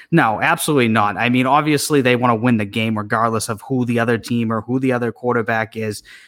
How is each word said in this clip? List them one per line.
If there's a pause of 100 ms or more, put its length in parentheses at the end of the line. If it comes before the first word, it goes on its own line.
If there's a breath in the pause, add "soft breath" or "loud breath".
(120 loud breath)
no,
absolutely
not.
I
mean,
obviously
they
wanna
win
the
game
regardless
of
who
the
other
team
or
who
the
other
quarterback
is, (240 loud breath)